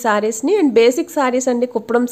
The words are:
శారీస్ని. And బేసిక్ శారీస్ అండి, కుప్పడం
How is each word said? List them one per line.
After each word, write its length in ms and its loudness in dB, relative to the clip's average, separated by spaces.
శారీస్ని. 540 0
And 100 2
బేసిక్ 380 2
శారీస్ 340 0
అండి, 220 -2
కుప్పడం 380 -2